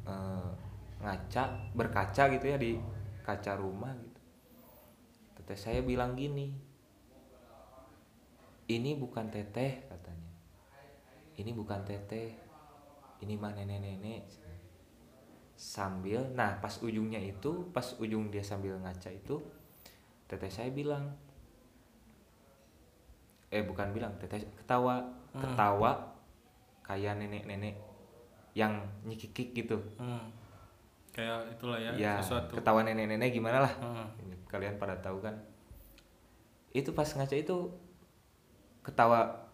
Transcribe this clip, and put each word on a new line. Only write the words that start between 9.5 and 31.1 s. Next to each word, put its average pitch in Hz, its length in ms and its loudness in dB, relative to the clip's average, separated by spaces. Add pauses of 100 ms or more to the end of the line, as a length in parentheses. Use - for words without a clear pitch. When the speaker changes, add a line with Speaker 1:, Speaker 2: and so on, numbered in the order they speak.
Speaker 1:
katanya. 85 460 -12 (1040)
"Ini 104 180 -6
bukan 104 300 -4
teteh. 104 480 -6 (920)
Ini 104 160 -4
mah 104 160 -4
nenek-nenek." 101 680 -4 (1300)
Sambil, 95 640 -2 (140)
nah, 104 260 4
pas 104 220 -2
ujungnya 110 400 0
itu, 147 500 -2
pas 127 140 0 (140)
ujung 110 320 0
dia 101 120 -2
sambil 98 360 -2
ngaca 92 280 -8
itu, 101 320 -6 (880)
teteh 95 240 -6
saya 113 200 -4
bilang, 143 440 -2 (2250)
eh, 104 160 0
bukan 98 300 -2
bilang, 110 260 -2
teteh 104 240 -6 (140)
ketawa, 123 500 2 (240)
Speaker 2:
Hmm. 131 80 -10
Speaker 1:
ketawa 113 540 6 (920)
kayak 101 340 -2
nenek-nenek 104 600 -6 (760)
yang 107 220 4 (320)
nyikikik 117 480 -6
gitu. 113 240 2 (180)
Speaker 2:
Hmm. 120 360 -6 (800)